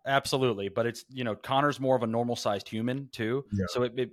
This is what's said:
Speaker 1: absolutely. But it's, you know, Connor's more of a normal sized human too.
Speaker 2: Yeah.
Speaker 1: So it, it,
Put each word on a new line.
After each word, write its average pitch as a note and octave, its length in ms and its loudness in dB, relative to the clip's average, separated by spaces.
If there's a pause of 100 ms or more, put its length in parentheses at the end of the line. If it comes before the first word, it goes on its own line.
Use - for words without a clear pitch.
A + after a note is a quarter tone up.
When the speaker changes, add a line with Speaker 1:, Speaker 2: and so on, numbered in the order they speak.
Speaker 1:
absolutely. C3 600 2
But A#2 180 0
it's, - 220 -8
you B2+ 140 -6
know, G#2+ 120 -2
Connor's C#3 440 2
more C3 160 4
of A#2+ 60 2
a A#2 60 0
normal A#2 280 0
sized G#2 320 -2
human B2+ 440 -4
too. A#2+ 420 -2
Speaker 2:
Yeah. G2 140 0
Speaker 1:
So B2 160 0
it, A#2 160 -2
it, A#2+ 140 -2